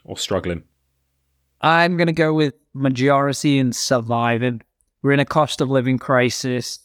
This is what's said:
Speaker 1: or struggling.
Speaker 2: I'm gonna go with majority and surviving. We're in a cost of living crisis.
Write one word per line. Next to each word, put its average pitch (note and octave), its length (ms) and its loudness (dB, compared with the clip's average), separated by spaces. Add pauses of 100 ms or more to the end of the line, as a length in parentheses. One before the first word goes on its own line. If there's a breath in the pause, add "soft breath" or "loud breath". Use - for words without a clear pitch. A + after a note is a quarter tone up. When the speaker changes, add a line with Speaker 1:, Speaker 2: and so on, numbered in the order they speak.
Speaker 1:
or F#2+ 140 -14
struggling. F2 460 -4 (960)
Speaker 2:
I'm E3+ 340 2
gonna E3+ 180 2
go D#3 200 2
with D#3 200 0 (200)
majority C#3 840 2
and B2+ 160 0
surviving. A#2 880 -2 (420)
We're C#3 80 2
in C#3 80 2
a C#3 60 0
cost - 360 -2
of C3+ 80 -2
living C3 300 0
crisis. B2 840 -2